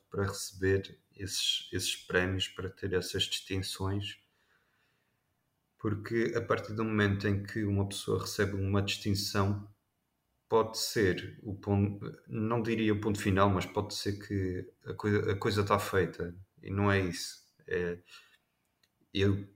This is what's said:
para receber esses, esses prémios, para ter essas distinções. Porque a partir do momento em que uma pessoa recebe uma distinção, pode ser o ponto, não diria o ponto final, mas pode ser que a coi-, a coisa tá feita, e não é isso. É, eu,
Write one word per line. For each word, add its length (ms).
para 180
receber 720
esses, 560
esses 240
prémios, 520
para 220
ter 240
essas 300
distinções. 920
Porque 580
a 60
partir 320
do 120
momento 420
em 160
que 220
uma 220
pessoa 340
recebe 340
uma 260
distinção, 840
pode 300
ser 640
o 120
ponto, 600
não 360
diria 300
o 80
ponto 180
final, 300
mas 160
pode 300
ser 240
que 500
a 80
coi-, 380
a 60
coisa 280
tá 140
feita, 560
e 100
não 200
é 100
isso. 420
É, 320
eu, 420